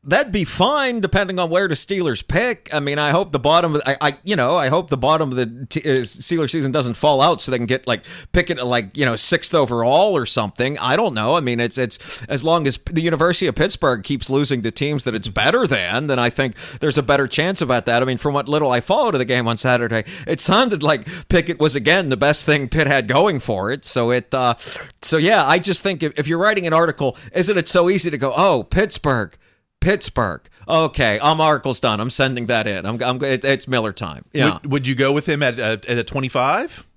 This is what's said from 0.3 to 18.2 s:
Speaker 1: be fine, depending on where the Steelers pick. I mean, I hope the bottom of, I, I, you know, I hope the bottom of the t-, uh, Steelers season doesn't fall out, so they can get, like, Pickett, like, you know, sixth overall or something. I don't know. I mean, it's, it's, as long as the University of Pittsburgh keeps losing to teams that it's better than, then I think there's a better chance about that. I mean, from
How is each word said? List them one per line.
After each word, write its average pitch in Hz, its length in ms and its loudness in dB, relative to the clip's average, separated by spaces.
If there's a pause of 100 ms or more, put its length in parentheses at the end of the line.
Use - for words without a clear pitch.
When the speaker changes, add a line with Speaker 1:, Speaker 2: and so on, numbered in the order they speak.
Speaker 1:
be 185 100 0
fine, 247 560 0
depending 190 400 0
on 170 100 0
where 185 200 2
the 151 60 0
Steelers 170 520 -2
pick. 226 460 -2
I 151 80 0
mean, 143 180 -2
I 147 120 0
hope 175 200 0
the 143 80 -2
bottom 160 360 4
of, 147 100 2
I, 135 160 0
I, 143 240 0
you 202 100 0
know, 143 220 2
I 139 100 2
hope 160 220 0
the 143 80 0
bottom 147 340 2
of 123 60 -2
the 123 320 -4
t-, 160 100 -4
uh, 135 220 0
Steelers 147 480 -2
season 139 240 -2
doesn't 127 220 0
fall 143 260 2
out, 160 180 4
so - 120 -4
they 127 60 0
can 117 100 -2
get, 127 200 -2
like, 117 160 -2 (300)
Pickett, 170 320 0
like, 120 320 -2
you 143 80 0
know, 117 100 0
sixth - 380 0
overall 139 600 4
or 131 120 0
something. 120 540 -2
I 131 180 0
don't 208 160 0
know. 113 240 0
I - 20 2
mean, 120 220 -2
it's, 120 160 -2
it's, - 500 -6
as 135 160 -4
long 160 240 2
as 127 100 -2 (140)
the 165 100 0
University 165 460 0
of 120 80 -2
Pittsburgh 135 480 0
keeps 135 260 -4
losing 135 340 0
to 113 80 -2
teams 143 340 -4
that 113 100 -2
it's 107 140 -6
better 156 360 2
than, 113 420 -2
then 127 120 0
I 120 100 2
think 127 280 -2 (240)
there's 147 160 0
a 143 60 0
better 139 220 2
chance 175 360 -2
about 123 240 0
that. 120 160 2
I 131 40 2
mean, 127 120 -2
from 147 160 -2